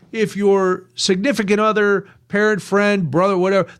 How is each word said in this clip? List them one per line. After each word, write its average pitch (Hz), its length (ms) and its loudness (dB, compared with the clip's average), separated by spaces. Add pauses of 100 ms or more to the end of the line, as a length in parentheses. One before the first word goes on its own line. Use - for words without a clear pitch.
(120)
if 214 240 -4
your 196 500 0 (100)
significant 208 640 0
other, 208 460 0 (220)
parent, 208 320 0
friend, 202 500 0
brother, 185 280 0
whatever, 190 420 0